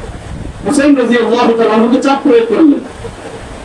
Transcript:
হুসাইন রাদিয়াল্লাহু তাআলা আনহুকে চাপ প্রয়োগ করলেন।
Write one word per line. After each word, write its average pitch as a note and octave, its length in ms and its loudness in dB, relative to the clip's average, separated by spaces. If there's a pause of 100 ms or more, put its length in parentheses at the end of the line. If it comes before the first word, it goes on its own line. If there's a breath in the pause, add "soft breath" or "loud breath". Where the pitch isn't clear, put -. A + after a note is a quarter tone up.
(680)
হুসাইন C#4+ 300 4
রাদিয়াল্লাহু A#3 560 0
তাআলা A3+ 220 2
আনহুকে A#3+ 280 2
চাপ C#4 200 2
প্রয়োগ A#3 260 4
করলেন। D#4 320 4 (840)